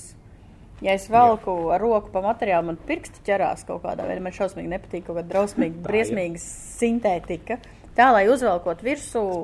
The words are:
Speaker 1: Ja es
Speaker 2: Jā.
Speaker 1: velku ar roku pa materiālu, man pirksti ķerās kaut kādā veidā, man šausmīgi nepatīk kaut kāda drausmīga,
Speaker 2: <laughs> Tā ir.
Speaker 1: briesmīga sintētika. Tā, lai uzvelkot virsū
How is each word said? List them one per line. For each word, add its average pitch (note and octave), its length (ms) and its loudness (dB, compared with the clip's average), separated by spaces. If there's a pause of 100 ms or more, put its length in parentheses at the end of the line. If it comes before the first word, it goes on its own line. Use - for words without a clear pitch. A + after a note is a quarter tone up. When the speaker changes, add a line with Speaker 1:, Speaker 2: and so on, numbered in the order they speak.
(800)
Speaker 1:
Ja F#3+ 160 2
es F#3+ 80 -8
Speaker 2:
Jā. A3 80 -4
Speaker 1:
velku G#3+ 560 4
ar F3 100 2
roku G#3+ 320 0
pa F#3+ 140 -2
materiālu, F#3+ 460 0
man E3 100 -8
pirksti - 420 -8
ķerās F#3+ 440 0
kaut F3+ 180 -8
kādā F#3 240 -6
veidā, F#3 160 -6
man F#3 80 -8
šausmīgi F3 400 -4
nepatīk F3+ 320 -10
kaut E3+ 160 -6
kāda E3+ 80 -12
drausmīga, F#3+ 480 0
Speaker 2:
<laughs> - 0 -
Tā - 0 -
ir. F3 80 -12
Speaker 1:
briesmīga G3+ 560 -2 (320)
sintētika. A3+ 840 -2 (340)
Tā, A#3+ 160 8
lai G#3+ 160 6
uzvelkot F#3+ 560 2
virsū B3+ 400 -4 (220)